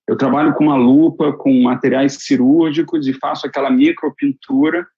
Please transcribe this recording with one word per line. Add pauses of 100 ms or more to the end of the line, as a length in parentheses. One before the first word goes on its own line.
Eu
trabalho
com
uma
lupa,
com
materiais
cirúrgicos
e
faço
aquela
micropintura (120)